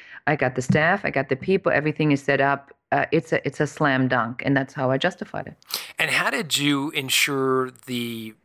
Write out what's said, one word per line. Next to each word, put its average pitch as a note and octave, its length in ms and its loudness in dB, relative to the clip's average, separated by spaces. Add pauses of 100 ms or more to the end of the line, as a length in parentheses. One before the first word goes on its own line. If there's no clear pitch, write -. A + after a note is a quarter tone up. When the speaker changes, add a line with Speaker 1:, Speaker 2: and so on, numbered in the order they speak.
(260)
Speaker 1:
I D3+ 100 2
got B2+ 180 0
the B2+ 80 -2
staff, E3+ 420 2
I - 60 -4
got C3+ 180 -2
the B2+ 80 0
people, F#3 360 0
everything D3+ 400 2
is C#3 100 2
set C#3 180 2
up. C#3 320 0 (200)
Uh, C#3 200 2
it's D#3+ 200 0
a, - 140 0
it's C3+ 140 -4
a D3+ 60 2
slam C3 420 2
dunk," A#2 360 -2
and C#3 120 2
that's C3+ 180 -2
how C3 160 0
I C3 80 2
justified E3 480 -4
it. - 80 -18 (440)
Speaker 2:
And D#3+ 120 0
how E3+ 200 0
did F#3+ 280 -2
you C#3+ 320 0
ensure C3 800 0
the, A#2 640 -8 (100)